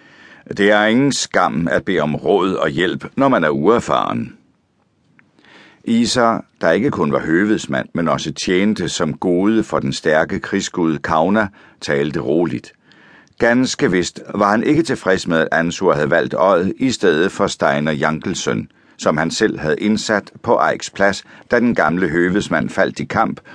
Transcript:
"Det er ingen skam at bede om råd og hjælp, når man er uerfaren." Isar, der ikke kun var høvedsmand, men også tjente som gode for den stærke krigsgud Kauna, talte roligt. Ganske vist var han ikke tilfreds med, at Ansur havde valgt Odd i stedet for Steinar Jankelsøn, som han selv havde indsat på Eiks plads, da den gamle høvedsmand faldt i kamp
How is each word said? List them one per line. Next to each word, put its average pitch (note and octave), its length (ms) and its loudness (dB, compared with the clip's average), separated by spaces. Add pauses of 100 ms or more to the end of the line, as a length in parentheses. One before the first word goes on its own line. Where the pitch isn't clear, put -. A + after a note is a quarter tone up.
(560)
"Det G2+ 140 4
er G#2 140 4
ingen B2+ 280 2
skam E2+ 580 0
at F2 140 0
bede F2+ 160 0
om D2+ 140 -2
råd F#2 400 2
og D#2 140 0
hjælp, D2+ 380 -2 (100)
når C3+ 120 2
man G#2+ 160 2
er D#2 60 2
uerfaren." C#2+ 840 0 (1500)
Isar, A#2 600 2 (160)
der E2 100 2
ikke G#2 200 2
kun D2+ 220 -2
var C2 80 2
høvedsmand, E2 720 0
men D#2+ 140 -2
også C#2+ 240 -2
tjente F#2+ 560 0
som D#2 260 -4
gode G2 500 0
for D2 140 -4
den C2+ 140 -4
stærke D#2+ 480 0
krigsgud E2+ 580 -2
Kauna, F#2 500 0 (320)
talte D2 400 -2
roligt. D2 520 -2 (640)
Ganske A#2+ 520 2
vist F2+ 320 -2 (120)
var G2+ 160 2
han A2+ 120 2
ikke D3+ 200 2
tilfreds G2+ 440 -2
med, E2 120 2
at D#2 140 0
Ansur E2 400 0
havde C#2+ 180 0
valgt D#2 280 0
Odd F#2 380 2
i C3 140 0
stedet F2+ 420 2
for G2+ 140 -2
Steinar D2+ 460 0
Jankelsøn, D2+ 760 -4 (300)
som E2+ 180 0
han D#2+ 140 -2
selv - 280 0
havde D2+ 220 -2
indsat G#2 520 -2 (100)
på A2+ 180 2 (100)
Eiks - 200 -6
plads, G2 340 0 (260)
da A#2+ 100 2
den A#2+ 140 2
gamle F2 340 0
høvedsmand E2+ 600 0
faldt D2 320 -2
i C#2+ 40 -6
kamp - 360 -2 (140)